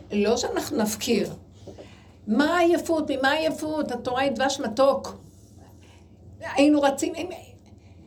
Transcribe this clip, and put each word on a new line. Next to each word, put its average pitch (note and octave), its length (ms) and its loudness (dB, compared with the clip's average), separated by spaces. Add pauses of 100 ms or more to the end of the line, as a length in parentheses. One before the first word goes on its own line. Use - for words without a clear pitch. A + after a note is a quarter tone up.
(120)
לא G#3 260 2
שאנחנו - 400 -4
נפקיר. G#3+ 560 0 (920)
מה D4+ 300 2
העייפות? E4 540 2
ממה C4+ 200 0
העייפות? D#4 600 -2
התורה B3 300 -4
היא C4+ 100 0
דבש C4 280 -2
מתוק. C4 580 0 (1400)
היינו D4 260 6
רצים, C#4 340 0
אם, - 120 -8 (800)